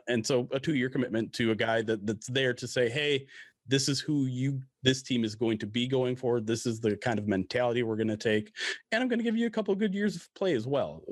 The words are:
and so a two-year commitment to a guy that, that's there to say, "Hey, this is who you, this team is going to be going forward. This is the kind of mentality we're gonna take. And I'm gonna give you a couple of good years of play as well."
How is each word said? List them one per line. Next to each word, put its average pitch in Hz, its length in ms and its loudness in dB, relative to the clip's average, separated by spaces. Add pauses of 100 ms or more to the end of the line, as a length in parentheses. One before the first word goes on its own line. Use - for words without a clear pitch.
and 117 180 0
so 127 240 2
a 135 80 -2
two-year 131 300 0
commitment 117 440 -2
to 113 180 2
a 110 40 2
guy 113 280 2
that, 107 220 -2
that's 107 220 -4
there 127 260 0
to 120 140 -8
say, 123 220 2
"Hey, 143 380 0 (380)
this 135 220 2
is 135 140 0
who 143 240 0
you, 131 340 -2 (220)
this 131 220 4
team 120 200 0
is 107 120 -2
going 113 220 0
to 110 80 -6
be 120 220 -2
going 127 300 0
forward. 120 280 0
This 110 200 -2
is 113 160 -2
the 107 160 2
kind 117 200 0
of 104 120 -4
mentality 120 540 2
we're 113 120 -2
gonna 110 220 0
take. 107 340 2 (400)
And 226 100 2
I'm 254 60 0
gonna 240 160 0
give 226 140 2
you 233 100 2
a - 40 -2
couple 214 200 0
of 196 80 0
good 208 140 2
years 202 220 0
of - 180 -16
play 185 220 2
as 110 100 0
well." 120 460 -2